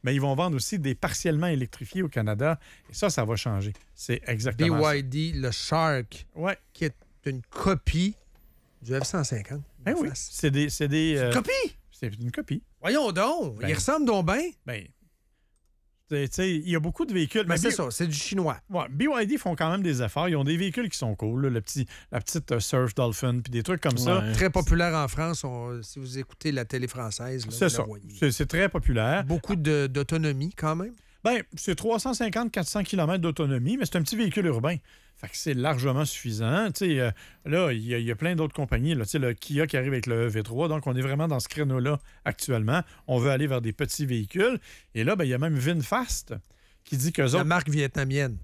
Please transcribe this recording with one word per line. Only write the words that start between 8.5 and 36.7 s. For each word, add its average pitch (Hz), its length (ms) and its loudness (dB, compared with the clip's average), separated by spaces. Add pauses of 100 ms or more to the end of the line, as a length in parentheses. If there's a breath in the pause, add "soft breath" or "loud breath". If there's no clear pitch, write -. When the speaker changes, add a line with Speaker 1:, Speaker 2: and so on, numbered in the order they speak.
Speaker 2:
du 127 180 -4
F 135 60 -2
cent 170 200 -2
cinquante. 127 380 -6 (180)
Speaker 1:
Ben 202 180 0
oui, 311 100 0
Speaker 2:
Face. - 240 -8
Speaker 1:
c'est - 180 0
des, 143 200 2
c'est 147 180 -2
des, 156 280 2
Speaker 2:
C'est 135 80 2
une 123 40 2
Speaker 1:
euh, 120 40 2
Speaker 2:
copie ? 508 440 0 (140)
Speaker 1:
c'est 107 300 -8
une 120 120 -4
copie. - 300 -4 (180)
Speaker 2:
Voyons 233 320 2
donc, 196 480 0
Speaker 1:
Ben, - 80 -2
Speaker 2:
il 156 60 2
ressemble 285 320 2
donc 202 200 4
bien. 208 140 2 (240)
Speaker 1:
ben, 107 220 -8 (1200)
tu 143 200 0
sais, 185 260 0
il 156 120 -4
y 170 80 2
a 160 40 4
beaucoup 170 260 -2
de 247 80 -6
véhicules. 185 300 2
Speaker 2:
Ben, 170 100 -2
Speaker 1:
Mais - 20 2
Speaker 2:
c'est 208 140 4
Speaker 1:
B-, - 20 0
Speaker 2:
ça, 143 180 -2
c'est 170 160 -2
du 156 80 -2
chinois. 156 440 -2 (120)
Speaker 1:
ouais, 175 200 0
B 147 140 0
Y 254 220 2
D 269 120 0
font 175 180 -2
quand 165 140 2
même 196 120 0
des 143 200 0
efforts. 147 260 0
Ils 165 80 2
ont 139 80 2
des 156 120 2
véhicules 196 340 -2
qui - 80 -8
sont 113 160 -2
cool, 117 300 -2
là, 135 60 2
le 117 100 0
petit, 127 260 -4 (260 loud breath)
la 120 80 -2
petite, - 320 -4
euh, 117 80 2
Surf 127 340 0
Dolphin, 123 460 0
puis 120 100 -10
des 120 120 -2
trucs 180 180 -2
comme 127 180 0
ça. 180 220 2
Speaker 3:
Ouais. 208 120 0
Speaker 2:
Très 185 180 4
populaire 170 440 4
en 147 140 0
France. 156 360 -4
On, 120 380 -8
si - 160 -14
vous 131 200 -10
écoutez 143 340 -4
la 127 140 -2
télé 127 220 -2
française, 120 580 -6
là, 110 60 -6
Speaker 1:
C'est 113 40 -6
Speaker 2:
vous 120 80 2
la 180 60 6
Speaker 1:
ça. - 120 0
Speaker 2:
voyez. 107 220 -6 (140)
Speaker 1:
C'est, 139 140 4
c'est 139 140 0
très 185 220 2
populaire. 127 560 2
Speaker 2:
Beaucoup 170 320 0
de, 147 300 2
d'autonomie 143 680 0
quand 156 220 0
même. 202 160 -6 (320 soft breath)
Speaker 1:
Ben, 226 180 2 (140)
c'est 180 180 -2
trois 226 240 0
cent 262 140 -2
cinquante, 226 400 0
quatre 180 160 0
cents 208 140 0
kilomètres 180 400 2
d'autonomie, 151 560 0
mais 247 80 0
c'est - 100 -2
un 170 60 2
petit 147 120 -2
véhicule 208 300 2
urbain. 151 320 2 (400 soft breath)
Fait - 120 -14
que - 80 -14
c'est 151 180 -2
largement 135 500 2
suffisant. 120 680 0